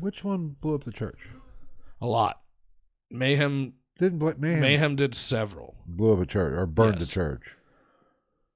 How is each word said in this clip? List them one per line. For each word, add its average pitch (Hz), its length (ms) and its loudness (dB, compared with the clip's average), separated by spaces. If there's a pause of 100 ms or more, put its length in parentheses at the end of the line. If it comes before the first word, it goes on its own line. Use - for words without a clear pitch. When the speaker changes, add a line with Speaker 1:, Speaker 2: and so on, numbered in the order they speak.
Speaker 1:
Which 190 240 -8
one 175 360 -4
blew 156 140 -2
up 147 80 -4
the - 80 -10
church? 107 300 -10 (800)
Speaker 2:
A 113 60 -4
lot. 110 360 0 (680)
Mayhem 139 640 0 (260)
Speaker 1:
Didn't 175 180 2
bl-, 151 180 2
Mayhem 156 240 0
Speaker 2:
Mayhem 143 360 4
did 139 180 2
several. 98 640 -4 (100)
Speaker 1:
blew 92 280 4
up 95 60 4
a 90 60 2
church 85 320 0
or 92 80 0
burned 101 320 4
Speaker 2:
Yes. 82 120 -2
Speaker 1:
the - 40 -8
church. 76 280 -2 (1120)